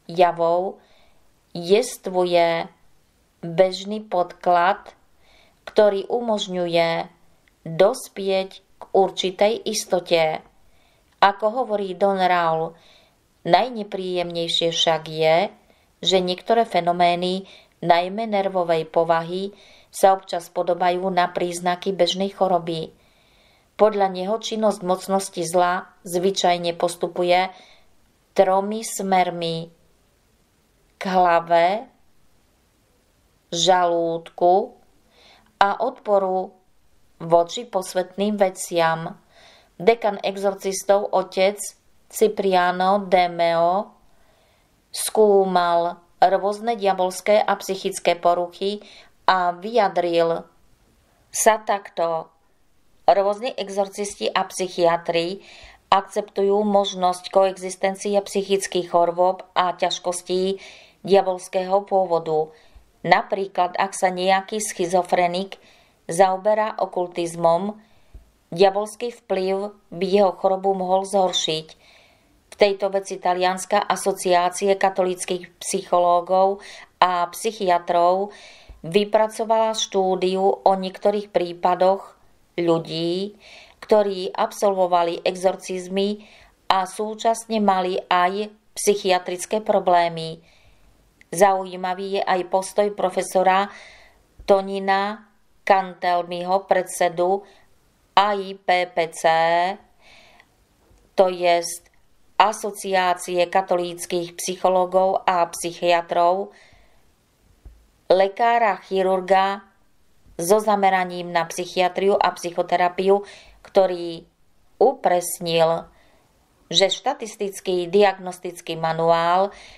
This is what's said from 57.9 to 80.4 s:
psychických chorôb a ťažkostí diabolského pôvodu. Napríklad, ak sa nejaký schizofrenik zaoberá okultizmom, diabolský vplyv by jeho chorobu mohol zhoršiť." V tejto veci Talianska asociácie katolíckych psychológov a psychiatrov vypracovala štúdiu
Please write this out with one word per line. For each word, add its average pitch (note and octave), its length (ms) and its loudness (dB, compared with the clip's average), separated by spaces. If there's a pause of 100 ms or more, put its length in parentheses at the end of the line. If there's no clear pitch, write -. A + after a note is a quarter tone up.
psychických G3 640 -4
chorôb F3 560 0 (160)
a F3 160 0
ťažkostí F#3 880 -4 (400)
diabolského F#3+ 800 0
pôvodu. E3 720 0 (480)
Napríklad, F3+ 800 0
ak G3 160 -4
sa F3+ 160 0
nejaký F#3+ 480 -2
schizofrenik F3+ 960 -2 (480)
zaoberá F#3+ 720 0
okultizmom, F3 960 -2 (800)
diabolský G3+ 560 0
vplyv G3 640 -6 (160)
by F3 160 -6
jeho F#3+ 320 4
chorobu F#3+ 320 0
mohol F#3+ 320 0
zhoršiť." F#3 640 -2 (840)
V - 20 -20
tejto G3 400 2
veci G3 240 -6
Talianska F#3 640 -2
asociácie F#3 1000 0
katolíckych F3+ 800 -2
psychológov F3+ 1040 2 (400)
a F3 320 0
psychiatrov F3+ 960 0 (560)
vypracovala G#3+ 880 0
štúdiu F#3+ 880 0